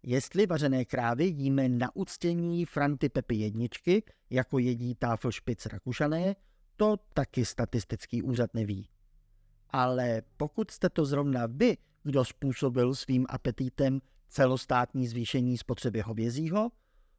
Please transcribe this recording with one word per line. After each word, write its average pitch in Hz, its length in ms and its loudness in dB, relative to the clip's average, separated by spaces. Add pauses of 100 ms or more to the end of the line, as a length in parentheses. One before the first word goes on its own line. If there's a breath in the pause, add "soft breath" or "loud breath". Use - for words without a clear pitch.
Jestli 135 420 2
vařené 139 400 2
krávy 120 400 0
jíme 139 440 2
na 123 260 0
uctění 170 720 -2
Franty 143 440 0
Pepy - 260 -2
jedničky, 113 680 0 (260 soft breath)
jako 131 300 0
jedí 120 360 0
Tafelspitz 117 680 -2
Rakušané, 156 720 -2 (400)
to 214 220 2 (160)
taky 131 320 0
statistický - 760 -4
úřad 120 320 0
neví. 104 360 -4 (800)
Ale 127 520 0 (160)
pokud 190 340 -4
jste - 180 0
to 156 160 2
zrovna 139 400 0
vy, 151 320 2 (260)
kdo 135 220 2
způsobil 127 680 0
svým 131 340 0
apetitem 131 720 -2 (260)
celostátní 127 800 2
zvýšení 123 500 -2
spotřeby 113 440 -4
hovězího, 131 720 -2 (480)